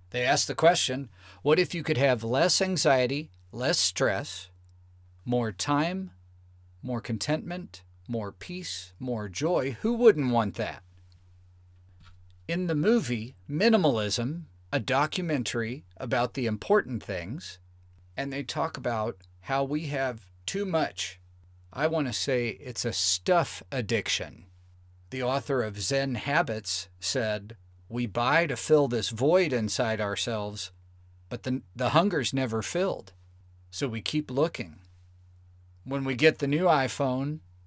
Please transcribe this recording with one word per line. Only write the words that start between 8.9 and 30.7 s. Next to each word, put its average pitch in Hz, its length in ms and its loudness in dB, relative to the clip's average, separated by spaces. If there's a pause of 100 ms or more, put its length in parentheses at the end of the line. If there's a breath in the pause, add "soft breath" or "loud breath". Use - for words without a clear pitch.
more 117 320 -6
joy? 139 520 -2
Who 226 120 0
wouldn't 175 400 6
want 110 220 2
that?" 92 260 -6 (1700)
In 180 180 -2
the 165 80 -2
movie 147 600 0 (120)
Minimalism, 151 1000 2 (260)
a 143 80 2
documentary 131 1080 -2 (100)
about 123 380 0
the 123 140 -2
important 117 540 0
things, 98 580 -8 (580)
and 139 160 -6
they 139 100 -6
talk 156 320 -4
about 120 400 -2 (260)
how 139 220 0
we 151 220 -2
have 135 420 -4 (180)
too 202 200 -4
much. - 560 -2 (500)
I 147 160 0
want 156 200 0
to 120 60 -4
say 123 360 0
it's - 340 -8
a 117 80 -2
stuff - 800 0
addiction. 104 760 -4 (640)
The 131 120 -6
author 131 400 0
of 104 160 -6
Zen 139 360 0
Habits 135 720 -2 (100)
said, 107 560 -2 (320)
"We 120 180 -2
buy 131 420 2
to 131 100 -4
fill 147 320 4
this 117 220 -2
void 147 420 4
inside 110 480 0
ourselves, 104 720 -4 (560)